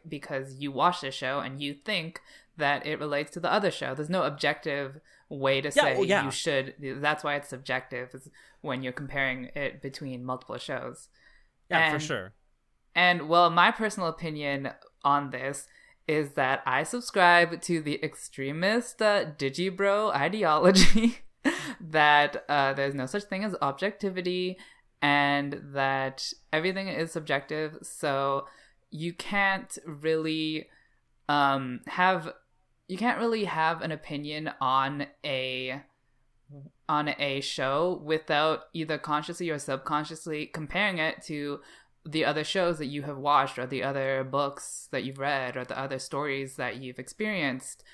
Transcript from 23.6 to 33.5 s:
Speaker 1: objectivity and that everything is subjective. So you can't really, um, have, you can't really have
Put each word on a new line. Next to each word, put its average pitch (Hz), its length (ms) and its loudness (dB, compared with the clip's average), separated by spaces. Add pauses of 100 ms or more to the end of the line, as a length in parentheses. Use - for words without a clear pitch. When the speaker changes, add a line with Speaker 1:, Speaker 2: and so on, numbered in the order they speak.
Speaker 1:
objectivity 180 960 -2 (460)
and 143 580 2 (140)
that 135 580 -2 (200)
everything 185 360 -2
is 165 240 -4
subjective. 151 720 -4
So 139 640 -2 (440)
you 165 220 -6
can't 196 640 0 (100)
really, 156 840 -2 (600)
um, 139 600 2
have, 180 440 2 (560)
you 185 80 -8
can't 233 220 0
really 226 260 0
have 165 380 0